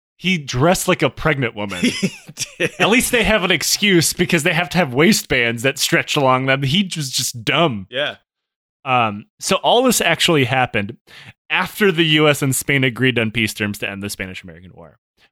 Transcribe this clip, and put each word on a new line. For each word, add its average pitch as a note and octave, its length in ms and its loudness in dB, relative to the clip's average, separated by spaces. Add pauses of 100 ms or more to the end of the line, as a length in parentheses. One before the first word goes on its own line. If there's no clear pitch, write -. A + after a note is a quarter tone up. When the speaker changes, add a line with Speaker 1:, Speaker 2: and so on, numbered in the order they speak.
(180)
Speaker 1:
He F#3 180 0
dressed D3 520 0
like F3 140 0
a C#3 80 2
pregnant C3+ 440 -2
woman. G2+ 260 -6
Speaker 2:
<laughs> - 40 0
He - 260 -2 (480)
did. F3 220 -2
Speaker 1:
At F3 80 2
least A#3+ 240 2
they A#3 100 2
have F#3+ 220 2
an F#3 80 0
excuse F3 600 2
because E3+ 300 0
they F3 100 0
have E3+ 180 -2
to E3+ 80 -2
have D3 140 0
waistbands B2 680 2
that C3+ 160 0
stretch - 380 -2
along C3 300 2
them. C3+ 180 0
He F3 320 0
was C#3+ 140 -6
just A#2+ 340 -6
dumb. C3 440 0
Speaker 2:
Yeah. B2+ 280 -6 (640)
Speaker 1:
Um, A2+ 440 0 (120)
so - 180 -2
all G3 260 4
this B3+ 180 2
actually D#3 460 2
happened A2+ 500 -2 (540)
after F#3 420 0
the D#3+ 100 2
U D3+ 260 4
S C#3+ 120 2
and C3+ 160 0
Spain C#3 260 -2
agreed A#2+ 360 0
on A2 120 0
peace A2 220 -2
terms G#2 280 -4
to A2 80 -6
end G2 140 -10
the G2+ 60 -8
Spanish-American F#2 680 -14
War. E2 240 -20 (320)